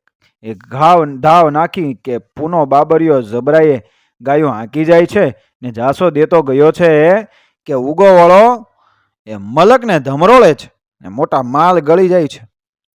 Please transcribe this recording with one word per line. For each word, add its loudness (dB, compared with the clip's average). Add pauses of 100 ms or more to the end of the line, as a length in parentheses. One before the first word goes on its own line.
(420)
એક -16
ઘાવ 0
ધાવ 0
નાખી -6
કે -10
પૂનો -6
બાબરિયો 0
જબરાએ -2 (400)
ગાયો -2
હાંકી -8
જાય 2
છે -4 (260)
ને -12
જાસો -4
દેતો 0
ગયો 2
છે 2 (420)
કે -8
ઉગોવાળો 4 (600)
એ -12
મલકને 0
ધમરોળે 2
છે -14 (300)
ને -20
મોટા -4
માલ -2
ગળી 0
જાય 0
છે. -20 (460)